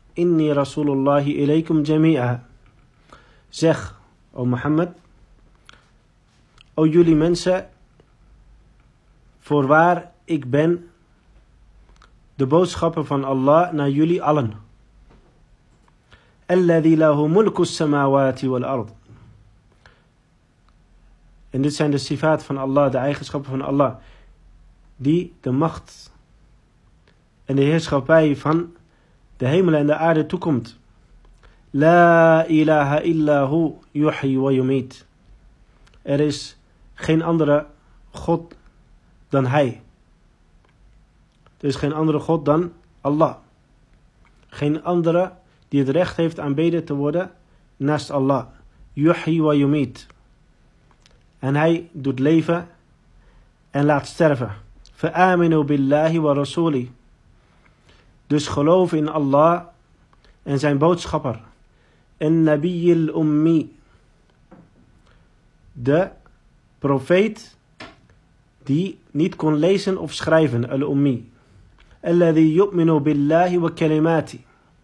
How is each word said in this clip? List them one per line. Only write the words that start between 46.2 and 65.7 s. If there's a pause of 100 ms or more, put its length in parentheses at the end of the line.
aanbeden
te
worden (460)
naast
Allah. (460)
"Yuhyi
wa
yumiit." (1300)
En
Hij
doet
leven (1000)
en
laat
sterven. (420)
"فآمنوا
بالله
ورسوله." (1400)
Dus
geloof
in
Allah (800)
en
zijn
boodschapper. (800)
"النبي
الأمي." (2000)